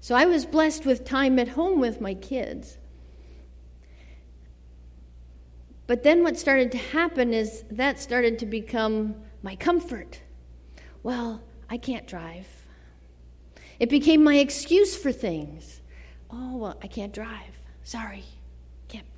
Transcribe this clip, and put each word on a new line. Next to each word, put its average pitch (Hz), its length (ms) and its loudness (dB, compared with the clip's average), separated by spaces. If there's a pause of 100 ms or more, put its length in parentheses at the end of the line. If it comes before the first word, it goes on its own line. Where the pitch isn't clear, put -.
So - 140 -2
I 277 120 6
was 320 180 4
blessed 311 400 2
with 254 200 2
time 262 340 2
at 240 100 2
home 330 300 0
with 233 220 0
my 196 140 -6
kids. - 640 -8 (3000)
But 240 160 -2
then 339 220 8
what 330 120 0
started 269 360 2
to 247 60 -4
happen 294 540 -2
is 220 380 -4
that 254 300 -2
started 233 400 0
to 233 60 -8
become 220 680 -2 (280)
my 196 120 -10
comfort. 320 680 -4 (840)
"Well, 233 360 -6 (300)
I 233 60 -6
can't 240 320 -8
drive." 170 400 -14 (1300)
It 240 100 0
became 302 360 6
my 285 120 6
excuse 330 600 4
for 269 160 -2
things. 156 680 -8 (480)
"Oh, 254 280 -12
well, 214 260 -8
I 190 60 -14
can't 196 240 -10
drive. 220 480 -14 (240)
Sorry. 202 400 -12 (640)
Can't, 214 180 -16 (120)